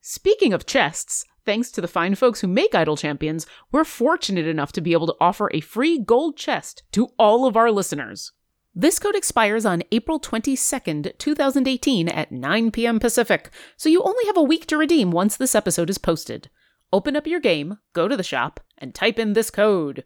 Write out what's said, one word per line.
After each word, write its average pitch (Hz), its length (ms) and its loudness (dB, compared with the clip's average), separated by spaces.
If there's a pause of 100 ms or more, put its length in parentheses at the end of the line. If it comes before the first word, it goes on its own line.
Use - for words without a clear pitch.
Speaking 381 520 2
of 254 140 -2
chests, - 580 -2 (220)
thanks 226 240 -2
to - 100 -4
the 170 60 4
fine 185 300 0
folks 247 240 2
who 190 80 -2
make 247 260 2
Idle 156 220 2
Champions, 156 500 -6 (240)
we're 302 140 2
fortunate 208 640 0
enough 156 240 -2
to - 80 -4
be 165 140 0
able 165 120 2
to 160 140 -2
offer 185 340 2
a 156 60 0
free 311 360 0
gold 262 400 2
chest - 540 -6
to 220 200 0 (100)
all 233 260 6
of 220 100 2
our 233 140 6
listeners. 147 600 -4 (420)
This 269 240 2
code 415 160 -2
expires 220 500 0
on 180 280 0
April 294 260 -2
twenty-second, 226 1000 -4
two 294 180 -2
thousand 269 320 2
eighteen, 247 400 0
at - 240 -6
nine 185 400 0
P 233 120 -4
M 233 140 2
Pacific, 226 520 0 (260)
so - 120 -2
you 339 140 4
only 440 240 0
have 403 100 2
a 339 60 6
week 320 240 0
to 302 100 0
redeem 294 360 2
once 185 240 0
this - 180 -2
episode 175 340 0
is 190 100 -4
posted. - 520 -4 (420)
Open 202 220 0
up 294 140 -2
your 339 120 -2
game, 175 380 0 (140)
go 170 160 0
to 269 80 0
the 190 80 -4
shop, 135 340 -4 (180)
and 131 160 -14
type 226 280 -2
in 208 140 -2
this 220 180 0
code. 185 540 0